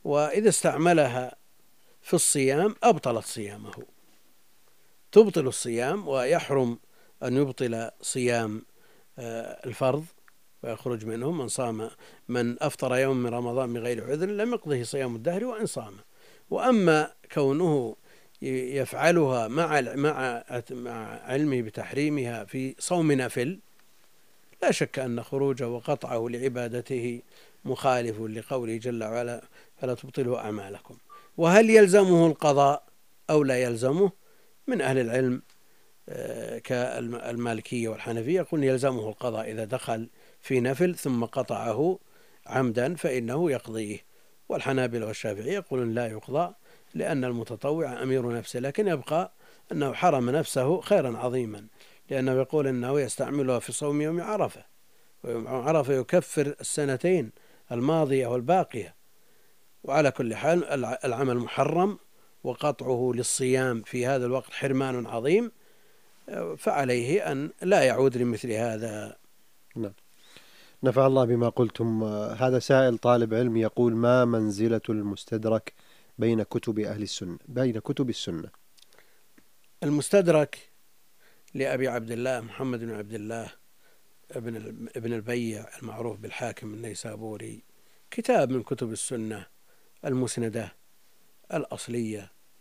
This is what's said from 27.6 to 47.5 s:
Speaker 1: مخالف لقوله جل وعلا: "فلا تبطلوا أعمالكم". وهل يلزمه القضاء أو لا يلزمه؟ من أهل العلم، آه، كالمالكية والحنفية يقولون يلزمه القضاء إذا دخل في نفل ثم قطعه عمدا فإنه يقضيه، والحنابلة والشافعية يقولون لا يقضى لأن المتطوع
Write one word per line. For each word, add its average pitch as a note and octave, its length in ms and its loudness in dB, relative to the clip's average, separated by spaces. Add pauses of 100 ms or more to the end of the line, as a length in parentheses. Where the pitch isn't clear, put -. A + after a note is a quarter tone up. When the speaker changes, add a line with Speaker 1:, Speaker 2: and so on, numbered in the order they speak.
Speaker 1:
مخالف A#2+ 560 0
لقوله A2+ 560 -6
جل A#2 280 -4
وعلا: A#2+ 400 -6 (320)
"فلا B2+ 180 -4
تبطلوا B2 440 -4
أعمالكم". G2+ 580 -10 (400)
وهل G3 340 8
يلزمه F#3+ 560 10
القضاء C#3+ 600 4 (440)
أو D#3 120 6
لا C3 200 2
يلزمه؟ C3 500 2 (540)
من B3 140 0
أهل C3 180 2
العلم، B2+ 440 0 (640)
آه، A2+ 500 -10
كالمالكية A#2+ 1300 -4
والحنفية A#2 480 -4
يقولون D#3+ 300 0
يلزمه B2+ 420 0
القضاء A2+ 420 -6
إذا A2 140 -6
دخل A#2 440 -6 (320)
في C3 200 0
نفل C#3 340 0
ثم A#2+ 300 -2
قطعه A#2+ 760 -2 (480)
عمدا B2 480 0
فإنه C#3 560 -2
يقضيه، A2 480 -6 (500)
والحنابلة B2 580 -2
والشافعية A2 460 -6
يقولون B2+ 420 -4
لا A#2+ 120 -2
يقضى C#3 480 -6 (400)
لأن C#3 300 -2
المتطوع B2 800 -4